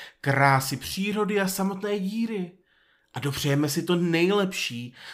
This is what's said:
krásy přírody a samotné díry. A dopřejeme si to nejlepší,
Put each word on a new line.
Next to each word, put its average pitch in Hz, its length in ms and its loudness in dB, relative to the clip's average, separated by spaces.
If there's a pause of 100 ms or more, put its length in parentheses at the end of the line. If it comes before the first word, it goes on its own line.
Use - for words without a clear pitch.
(200)
krásy 135 560 4
přírody 202 640 -2
a 190 80 2
samotné 196 500 -2
díry. 202 600 -4 (560)
A 123 60 -8
dopřejeme 143 480 0
si 160 140 -2
to 175 140 0
nejlepší, 170 1000 0 (200)